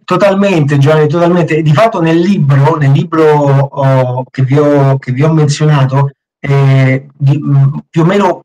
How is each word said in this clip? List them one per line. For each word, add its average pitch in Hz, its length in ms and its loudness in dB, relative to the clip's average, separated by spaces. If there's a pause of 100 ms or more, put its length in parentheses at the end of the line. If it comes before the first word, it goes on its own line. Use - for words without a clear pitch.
totalmente, 185 760 0
Giovanni, 151 280 2
totalmente. 170 540 0
Di 151 120 0
fatto 202 280 0
nel 165 180 0
libro, 156 580 0
nel 139 140 0
libro, 160 320 0
oh, 135 1080 0
che - 120 -6
vi 131 140 0
ho, 143 400 2
che 135 140 -8
vi 127 100 -4
ho 160 100 2
menzionato, 143 800 0 (300)
eh, 135 760 0
di, 143 240 0
mm, 139 400 0 (100)
più 170 140 -2
o 160 40 2
meno 190 400 0